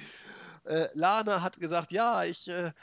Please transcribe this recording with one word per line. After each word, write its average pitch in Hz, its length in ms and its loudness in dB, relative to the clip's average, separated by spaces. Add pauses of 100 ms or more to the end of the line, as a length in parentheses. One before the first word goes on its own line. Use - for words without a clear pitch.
(640)
Äh, 160 280 0
Lana 196 480 4
hat 180 180 -4
gesagt, 170 320 -2
„Ja, 208 320 2
ich, 170 240 -6
äh, 175 240 -4 (120)